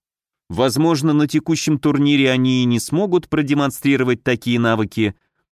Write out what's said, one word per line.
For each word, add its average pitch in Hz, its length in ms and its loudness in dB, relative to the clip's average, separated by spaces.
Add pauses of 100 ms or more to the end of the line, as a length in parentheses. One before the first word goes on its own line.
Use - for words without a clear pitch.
(480)
Возможно, 135 640 0
на 147 160 2
текущем 156 500 -2
турнире 143 540 2
они 127 300 2
и - 20 0
не 120 160 0
смогут 175 480 -2
продемонстрировать 139 960 0
такие 120 340 -2
навыки, 110 560 0 (420)